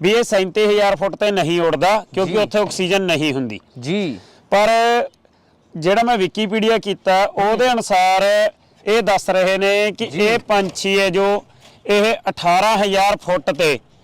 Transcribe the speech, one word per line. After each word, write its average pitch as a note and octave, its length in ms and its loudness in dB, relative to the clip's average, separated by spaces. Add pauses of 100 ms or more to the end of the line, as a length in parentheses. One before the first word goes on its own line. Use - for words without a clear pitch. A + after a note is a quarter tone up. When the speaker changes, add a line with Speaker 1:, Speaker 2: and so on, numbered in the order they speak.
Speaker 1:
ਵੀ F3+ 80 2
ਇਹ A3+ 120 2
ਸੈਂਤੀ G3 440 0
ਹਜ਼ਾਰ G3+ 300 2
ਫੁੱਟ F#3 200 -4
ਤੇ G#3 140 -2
ਨਹੀਂ F3 300 0
ਉੱਡਦਾ E3+ 440 0 (100)
ਕਿਉਂਕਿ F#3 180 -2
Speaker 2:
ਜੀ। G#3+ 60 0
Speaker 1:
ਉੱਥੇ G#3 200 0
ਆਕਸੀਜਨ G3 440 -2
ਨਹੀਂ D#3 300 0
ਹੁੰਦੀ। A#2+ 280 -6 (180)
Speaker 2:
ਜੀ। D3 400 -6 (320)
Speaker 1:
ਪਰ G#3 180 4 (1080)
ਜਿਹੜਾ F#3 260 2
ਮੈਂ A#3 140 0
Wikipedia G#3+ 640 -2
ਕੀਤਾ, G3 440 0
ਉਹਦੇ A3 480 0
ਅਨੁਸਾਰ G3 760 2 (360)
ਇਹ A3 160 2
ਦੱਸ F#3+ 280 0
ਰਹੇ F#3 280 2
ਨੇ G3+ 400 0
ਕਿ - 80 -6
Speaker 2:
ਜੀ। D3+ 140 -8
Speaker 1:
ਇਹ A3 180 2
ਪੰਛੀ G3 600 -2
ਹੈ G3 80 0
ਜੋ G3 360 0 (420)
ਇਹ G#3 280 2 (140)
ਅਠਾਰਾਂ F#3+ 480 2
ਹਜ਼ਾਰ G3+ 400 2
ਫੁੱਟ F3+ 340 -2
ਤੇ D3+ 280 0 (260)